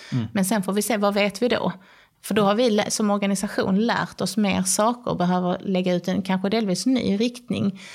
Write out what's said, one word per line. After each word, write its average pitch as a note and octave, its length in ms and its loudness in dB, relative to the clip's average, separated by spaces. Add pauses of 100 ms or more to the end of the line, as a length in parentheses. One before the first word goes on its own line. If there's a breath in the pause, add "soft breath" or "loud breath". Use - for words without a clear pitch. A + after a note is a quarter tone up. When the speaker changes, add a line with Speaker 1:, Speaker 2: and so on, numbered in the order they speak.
(120 loud breath)
Speaker 1:
Mm. A#2+ 200 0
Speaker 2:
Men G3 120 2
sen G3+ 180 0
får F#3+ 100 -4
vi G#3 100 0
se, A3+ 140 0
vad G3+ 180 2
vet G3+ 280 0
vi B3 60 4
då? A3 240 0 (520 loud breath)
För - 100 -2
då G#3+ 80 4
har G3+ 120 4
vi A#3+ 160 4
lä-, G#3 200 2
som G#3 200 0
organisation G3+ 760 0
lärt - 340 -4
oss - 160 -4
mer F#3+ 260 2
saker A3 480 0
och E3+ 60 -2
behöver F3+ 440 0
lägga F#3 340 0
ut F3 140 -2
en F#3+ 140 0
kanske F#3+ 260 0
delvis G3+ 380 0
ny A#3+ 300 2
riktning. G#3 640 -2 (140 loud breath)